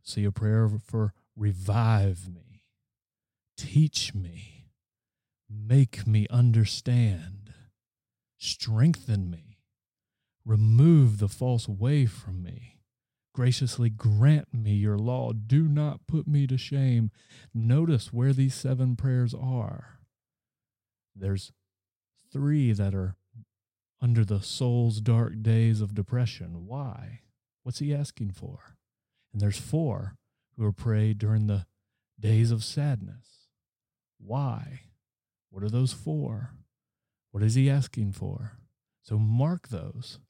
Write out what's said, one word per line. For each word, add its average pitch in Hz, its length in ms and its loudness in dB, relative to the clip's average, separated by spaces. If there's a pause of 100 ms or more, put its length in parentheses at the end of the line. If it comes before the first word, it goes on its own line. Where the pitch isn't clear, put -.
See - 220 -4
a 98 80 0
prayer 110 340 2
for 107 460 -2 (240)
"revive 101 920 0
me, - 380 -20 (920)
teach - 580 0
me, - 600 -12 (760)
make 110 560 0
me 107 220 2
understand, 110 1300 0 (840)
strengthen 110 920 0
me, 82 300 -16 (840)
remove 113 760 6
the 101 100 0
false 123 400 -2
way 123 360 0
from 92 380 -6
me, - 380 -16 (520)
graciously 123 560 2
grant 113 640 4
me 107 220 0
your 104 220 2
law, 120 340 -2
do 123 380 2
not 147 360 -2
put 156 220 -4
me 143 200 2
to 131 100 -2
shame." 127 540 0 (420)
Notice 127 580 2
where 127 220 0
these 131 200 2
seven 127 440 -2
prayers 123 360 0
are. 123 680 -6 (1120)
There's 98 380 -6 (760)
three 143 440 2
that 98 200 0
are 95 220 -4 (880)
under 117 240 4
the 98 160 0
soul's 120 580 0
dark 113 420 0
days 113 380 4
of 104 160 -4
depression. 123 720 -4
Why? 117 540 -12 (420)
What's 127 160 -10
he 147 160 -2
asking 127 360 -6
for? - 460 -16 (540)
And 104 100 -4
there's 104 160 0
four 107 600 -4 (380)
who 113 100 -4
are 101 80 0
prayed 107 440 0
during 107 300 0
the 101 180 -2 (540)
days 110 320 2
of 107 120 -2
sadness. 120 840 -6 (680)
Why? 123 640 -6 (680)
What 95 140 -8
are 107 60 -2
those 123 240 0
for? 123 640 -6 (760)
What 101 100 -4
is 110 140 2
he 135 140 4
asking 123 420 -2
for? 95 480 -10 (420)
So 107 160 -4
mark 123 520 0
those. - 500 -10 (100)